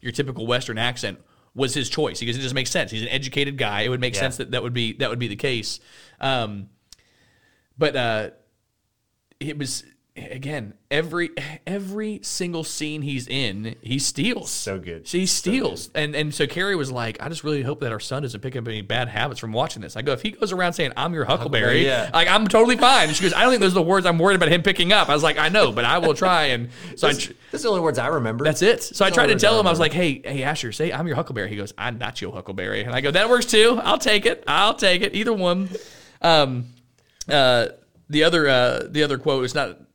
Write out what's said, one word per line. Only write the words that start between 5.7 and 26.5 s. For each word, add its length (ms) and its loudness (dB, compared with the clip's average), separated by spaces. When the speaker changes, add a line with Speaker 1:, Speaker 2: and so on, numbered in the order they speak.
Speaker 1:
Um, 480 -4
but, 200 0
uh, 340 -2
it 180 -8
was, 260 -6
again, 580 -10
every, 400 -2
every 560 -8
single 420 -6
scene 380 -6
he's 240 -6
in, 560 -4
he 160 -4
steals. 520 -2
Speaker 2:
So 280 -6
good. 300 -12
Speaker 1:
He 180 0
Speaker 2:
So 120 0
Speaker 1:
steals. 500 -2
Speaker 2:
good. 120 -4
Speaker 1:
And, 160 -4
and 180 -2
so 120 0
Carrie 300 -2
was 160 -2
like, 280 -6
"I 80 -6
just 140 -10
really 200 -2
hope 180 -4
that 120 -4
our 80 -6
son 220 -6
doesn't 180 -8
pick 160 -8
up 120 -6
any 120 -6
bad 280 -2
habits 320 -4
from 120 -8
watching 300 -2
this." 140 -12
I 60 -8
go, 100 0
"If 100 -4
he 80 -2
goes 220 -4
around 220 0
saying, 220 -2
'I'm 180 -2
your 100 -2
Huckleberry,' 600 2
Speaker 2:
Huckleberry, 0 -
yeah. 300 0
Speaker 1:
like, 140 6
I'm 180 4
totally 300 6
fine." 360 6
She 120 -2
goes, 100 2
"I 80 2
don't 80 6
think 100 4
those 120 4
are 20 0
the 80 4
words 240 4
I'm 120 2
worried 180 6
about 140 4
him 120 4
picking 300 2
up." 160 4
I 60 4
was 100 2
like, 140 4
"I 100 2
know, 240 4
but 120 0
I 140 4
will 160 2
try." 300 4
And 240 0